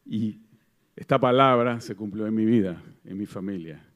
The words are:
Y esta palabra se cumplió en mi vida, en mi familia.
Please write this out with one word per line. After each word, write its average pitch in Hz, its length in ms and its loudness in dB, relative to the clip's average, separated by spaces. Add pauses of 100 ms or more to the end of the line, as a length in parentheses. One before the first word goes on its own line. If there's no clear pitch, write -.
Y 110 340 -6 (560)
esta - 220 0
palabra 123 640 4
se 104 140 -12
cumplió 107 320 -6
en 110 80 -2
mi 110 120 2
vida, 95 360 2 (220)
en 92 140 -12
mi 104 80 -8
familia. 90 580 -10 (120)